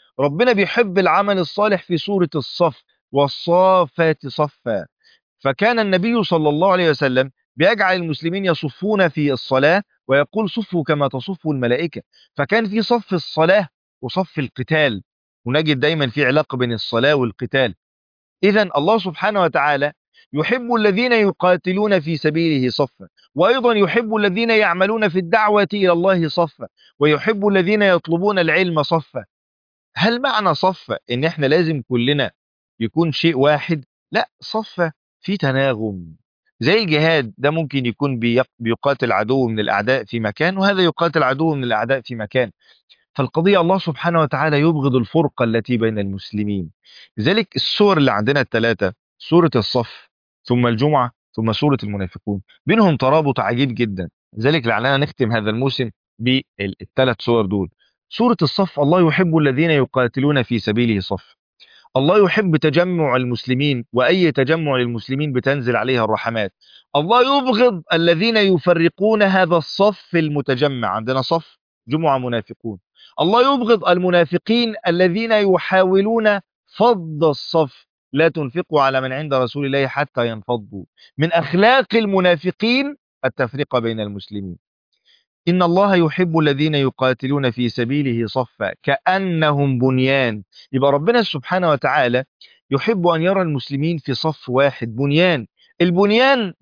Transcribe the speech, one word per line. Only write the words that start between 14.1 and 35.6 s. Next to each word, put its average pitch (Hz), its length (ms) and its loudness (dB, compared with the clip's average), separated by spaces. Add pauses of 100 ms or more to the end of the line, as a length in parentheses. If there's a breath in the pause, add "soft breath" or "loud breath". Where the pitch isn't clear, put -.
القتال، 131 640 -2 (440)
ونجد 147 340 0
دايمًا 151 280 0
في 143 160 -2
علاقة 135 320 0
بين 123 160 -2
الصلاة 120 420 0
والقتال. 123 600 -2 (720)
إذن 202 320 2
الله 180 220 2
سبحانه 190 440 -2
وتعالى 147 500 0 (400 soft breath)
يحب 233 420 -2
الذين 214 380 2
يقاتلون 190 880 0
في 156 160 -4
سبيله 151 540 0
صفاً، 120 380 -4 (260 soft breath)
وأيضًا 233 400 2
يحب 214 420 0
الذين 208 340 0
يعملون 208 580 0
في 170 100 -4
الدعوة 208 540 0
إلى 190 200 2
الله 170 360 2
صفاً، 147 400 -4 (300 soft breath)
ويحب 190 500 2
الذين 202 340 2
يطلبون 185 560 0
العلم 165 440 2
صفاً. 135 420 -4 (720)
هل 233 260 0
معنى 214 320 0
صفاً 175 440 -4 (120)
إن 123 140 -2
إحنا 156 220 -2
لازم 156 420 0
كلنا 127 420 0 (500)
يكون 156 320 -2
شيء 165 260 0
واحد؟ 147 460 0 (280)
لا، 226 180 -4 (100)
صفاً 180 520 -6 (280)
في 202 160 -4
تناغم. 110 800 -2 (440)